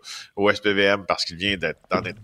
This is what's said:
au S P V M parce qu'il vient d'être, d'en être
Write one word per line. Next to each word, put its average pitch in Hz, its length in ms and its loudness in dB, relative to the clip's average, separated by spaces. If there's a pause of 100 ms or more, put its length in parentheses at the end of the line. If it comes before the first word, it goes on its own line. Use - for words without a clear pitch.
(360)
au 101 140 4
S 101 100 0
P 104 140 2
V 98 80 4
M 98 260 2
parce 87 160 0
qu'il 85 120 -8
vient 98 200 -2
d'être, 82 240 -6 (100)
d'en 92 120 0
être - 220 -10